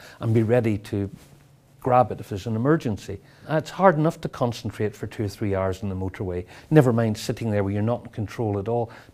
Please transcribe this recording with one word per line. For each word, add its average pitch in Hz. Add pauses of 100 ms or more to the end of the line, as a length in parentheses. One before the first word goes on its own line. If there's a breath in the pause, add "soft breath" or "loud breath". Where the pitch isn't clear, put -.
(200 loud breath)
and 117
be 113
ready 113
to 101 (680)
grab 123
it -
if -
there's 101
an 110
emergency. 117 (300 loud breath)
Uh, 151
it's -
hard 185
enough 156
to 160
concentrate 110
for -
two -
or 101
three 98
hours 95
on 101
the 92
motorway, 92 (260 loud breath)
never 135
mind 113
sitting 113
there 101
where 98
you're 104
not 120
in -
control 104
at 98
all. 117 (220 loud breath)